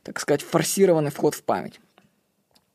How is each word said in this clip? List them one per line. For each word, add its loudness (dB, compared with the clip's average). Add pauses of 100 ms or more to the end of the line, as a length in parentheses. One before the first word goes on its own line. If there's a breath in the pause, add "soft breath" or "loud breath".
так -12
сказать, 0
форсированный 2
вход -2
в -12
память. -4 (960)